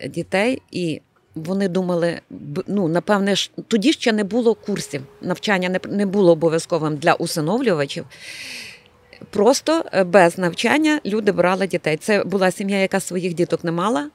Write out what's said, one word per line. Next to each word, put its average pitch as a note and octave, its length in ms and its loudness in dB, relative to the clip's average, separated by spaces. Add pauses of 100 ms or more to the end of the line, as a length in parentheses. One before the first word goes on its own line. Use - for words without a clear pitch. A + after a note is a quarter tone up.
дітей, F#3+ 520 -2 (100)
і E3+ 300 -4 (340)
вони F#3+ 320 -2
думали, F3 520 0 (100)
б-, C#3+ 380 -8
ну, F#3+ 200 0
напевне G3 480 2
ж, - 160 -4 (160)
тоді A#3 260 2
ще - 180 0
не G#3+ 120 0
було A3 320 0
курсів, E3 460 -6 (200)
навчання F3+ 480 0
не, F#3 180 -2
не G3+ 180 0
було F#3 260 4
обов'язковим D#3 680 0
для D#3+ 160 4
усиновлювачів. E3+ 920 -2 (1200)
Просто, C#4 640 2
е, F#3+ 100 4
без F3 340 6
навчання B3 680 2
люди G#3 260 0
брали F3+ 360 0
дітей. D#3+ 300 -2
Це G3+ 260 0
була F#3 280 2
сім'я, G3 260 -4
яка F#3+ 220 0
своїх F3+ 340 -4
діток E3 300 0
не E3+ 80 -2
мала A#3 440 -2